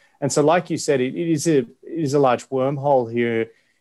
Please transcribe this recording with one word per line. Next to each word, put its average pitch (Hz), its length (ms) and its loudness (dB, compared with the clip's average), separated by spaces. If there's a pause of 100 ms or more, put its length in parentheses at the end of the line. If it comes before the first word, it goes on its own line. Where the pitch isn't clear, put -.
(200)
And 143 120 -4
so, 151 100 2
like 165 280 2
you 160 60 -2
said, 139 240 0
it, 127 140 -2
it 170 160 -4
is 160 160 -2
a, 156 120 4
it 117 100 -2 (140)
is 143 320 -4
a 147 40 4
large 127 300 2
wormhole 135 640 0
here 117 400 -2 (300)